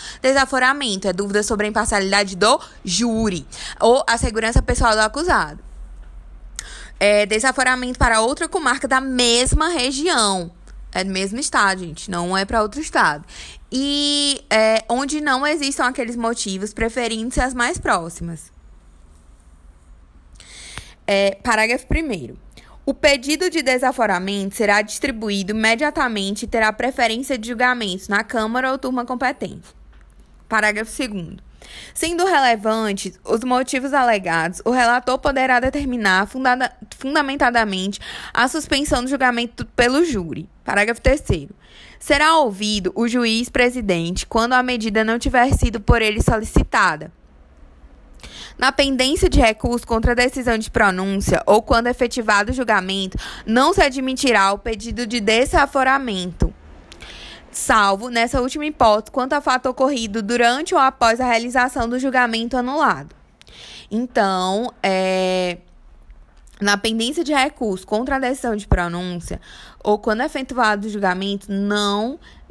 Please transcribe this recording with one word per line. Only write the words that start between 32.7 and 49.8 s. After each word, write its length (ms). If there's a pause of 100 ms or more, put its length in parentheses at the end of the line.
os 180
motivos 500
alegados, 720
o 60
relator 480
poderá 400
determinar 720
fundada-, 440 (240)
fundamentadamente 1040 (340)
a 140
suspensão 560
do 80
julgamento 640
pelo 300
júri. 440 (140)
Parágrafo 380
terceiro. 520 (460)
Será 380
ouvido 580
o 140
juiz 400
presidente 800
quando 260
a 100
medida 400
não 160
tiver 360
sido 260
por 220
ele 200
solicitada. 880 (1500)
Na 140
pendência 580
de 120
recurso 460